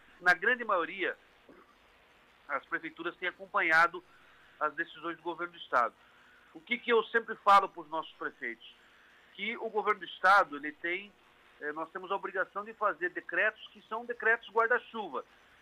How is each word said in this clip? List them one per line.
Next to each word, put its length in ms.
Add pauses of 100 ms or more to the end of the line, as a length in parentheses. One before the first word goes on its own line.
(200)
na 140
grande 280
maioria, 540 (1300)
as 160
prefeituras 500
têm 140
acompanhado 720 (560)
as 140
decisões 420
do 60
governo 320
do 40
estado. 360 (580)
O 80
que 160
que 160
eu 120
sempre 320
falo 300
pros 220
nossos 280
prefeitos? 600 (580)
Que 240
o 120
governo 300
do 60
estado, 500
ele 160
tem, 400 (480)
eh, 100
nós 220
temos 180
a 60
obrigação 480
de 80
fazer 380
decretos 580
que 140
são 220
decretos 460
guarda-chuva, 760 (360)